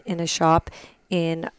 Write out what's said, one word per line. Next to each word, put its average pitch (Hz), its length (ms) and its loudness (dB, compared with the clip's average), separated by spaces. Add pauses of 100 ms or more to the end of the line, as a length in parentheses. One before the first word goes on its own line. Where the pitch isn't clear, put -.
in 170 140 -4
a 170 80 -4
shop 165 420 2 (400)
in 165 400 -2 (100)